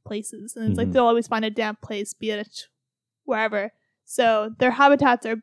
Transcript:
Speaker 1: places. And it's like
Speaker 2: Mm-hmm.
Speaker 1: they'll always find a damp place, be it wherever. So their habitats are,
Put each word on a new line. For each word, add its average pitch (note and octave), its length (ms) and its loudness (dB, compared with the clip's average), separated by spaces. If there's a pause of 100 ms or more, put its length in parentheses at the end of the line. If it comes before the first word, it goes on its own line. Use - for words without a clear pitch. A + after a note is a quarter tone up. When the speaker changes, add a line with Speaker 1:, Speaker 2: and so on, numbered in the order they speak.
Speaker 1:
places. G#3+ 500 -12
And A3 120 -4
it's G3 100 0
like A#3 100 0
Speaker 2:
Mm-hmm. F3+ 60 -2
Speaker 1:
they'll B3 120 4
always A#3 220 2
find A3 160 -2
a A3 60 -2
damp G#3+ 320 -6
place, G#3 320 -8
be G#3+ 160 -8
it G#3+ 360 -10 (580)
wherever. G#3+ 480 -2 (320)
So A3 540 0
their B3+ 140 2
habitats C#4 540 4
are, A3+ 160 -4